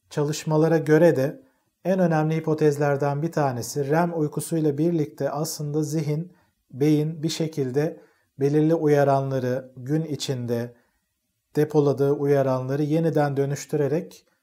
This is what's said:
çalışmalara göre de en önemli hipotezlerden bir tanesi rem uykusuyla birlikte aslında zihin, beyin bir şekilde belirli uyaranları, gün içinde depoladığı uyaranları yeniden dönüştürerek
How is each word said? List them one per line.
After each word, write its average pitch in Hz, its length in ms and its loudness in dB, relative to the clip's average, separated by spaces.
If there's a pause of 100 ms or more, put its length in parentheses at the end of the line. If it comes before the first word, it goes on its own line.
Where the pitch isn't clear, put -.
çalışmalara 156 680 0
göre 156 380 4
de 135 300 -2 (400)
en 185 140 0
önemli 160 360 2
hipotezlerden 147 880 0
bir 165 100 -4
tanesi 135 580 -2
rem 170 300 0
uykusuyla 151 580 -2
birlikte 151 520 -2
aslında 151 540 -6
zihin, 151 500 -4 (380)
beyin 151 520 0
bir 165 60 0
şekilde 147 720 -4 (380)
belirli 151 360 2
uyaranları, 139 1000 0
gün 147 260 -4
içinde 120 680 -6 (840)
depoladığı 143 560 2
uyaranları 139 720 0
yeniden 147 540 0
dönüştürerek 143 880 -2 (160)